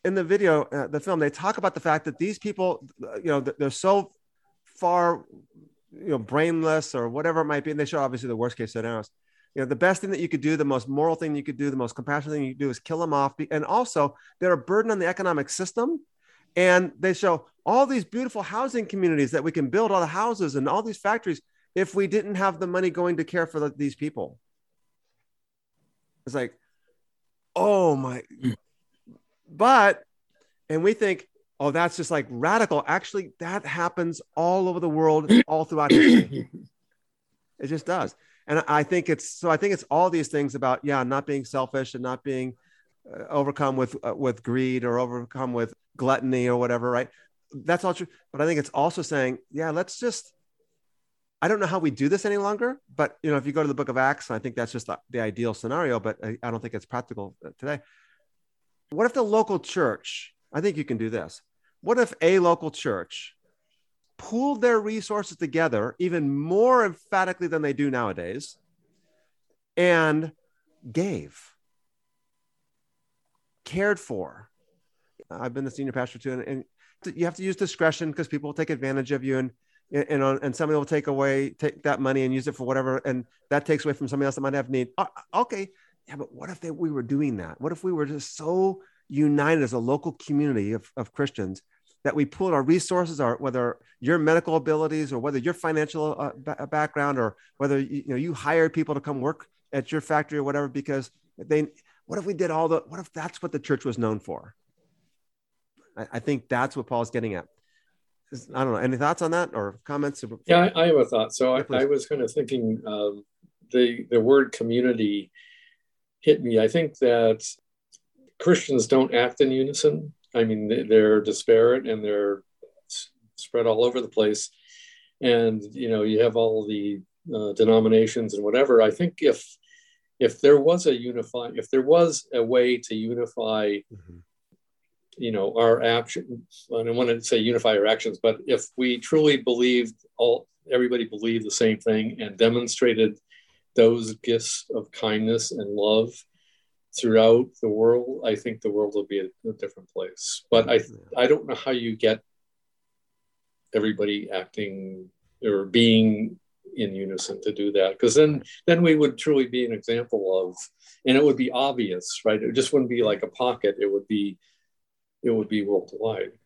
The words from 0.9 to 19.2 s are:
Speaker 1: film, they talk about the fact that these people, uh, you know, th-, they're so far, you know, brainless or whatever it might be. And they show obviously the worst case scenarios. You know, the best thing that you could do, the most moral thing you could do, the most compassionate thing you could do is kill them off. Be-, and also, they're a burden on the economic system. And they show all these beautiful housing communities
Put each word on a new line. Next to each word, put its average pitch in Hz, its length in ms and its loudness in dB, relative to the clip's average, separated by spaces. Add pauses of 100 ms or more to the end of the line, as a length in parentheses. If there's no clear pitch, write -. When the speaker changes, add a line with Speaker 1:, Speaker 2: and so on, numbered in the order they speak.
Speaker 1:
film, 170 220 -2
they 147 80 2
talk 185 300 -4
about 185 160 -2
the 160 60 -10
fact 156 260 0
that 151 120 -8
these 202 200 -4
people, 185 500 -4 (180)
uh, 110 100 -12
you 175 100 -8
know, 143 160 0
th-, 127 160 -6
they're 139 120 0
so 190 400 0 (540)
far, 175 640 0 (680)
you 87 160 -12
know, 143 100 0
brainless 156 760 0
or 120 160 -4
whatever 156 320 -2
it - 20 0
might 147 200 -2
be. 156 60 -6
And 147 80 -6
they 151 60 -2
show 147 140 -4
obviously 127 300 -4
the 120 80 -4
worst 117 200 -4
case 113 160 -8
scenarios. 113 380 -6 (440)
You 139 60 -6
know, 135 60 -4
the 127 100 -4
best 180 240 2
thing 196 100 -8
that 165 100 -4
you 170 80 -4
could 156 120 -4
do, 151 160 0
the 151 80 0
most 131 240 -2
moral 151 280 0
thing 156 200 -4
you 143 60 -6
could 139 160 -10
do, 143 100 -2
the 135 80 -4
most 123 180 -4
compassionate 147 400 -6
thing 147 100 -4
you 131 100 -8
could 131 60 -18
do 143 100 -2
is 120 80 -8
kill 160 200 -6
them 165 140 -2
off. 139 240 0
Be-, 156 140 -8
and 151 160 -2
also, 175 500 -2 (220)
they're 180 140 2
a 170 40 4
burden 202 340 0
on 202 100 0
the 170 60 0
economic 175 440 -2
system. 247 500 -4 (560)
And 180 420 4
they 185 140 0
show 170 320 0 (220)
all 240 180 4
these 247 220 -2
beautiful 226 360 -6
housing 233 440 -4
communities 160 460 0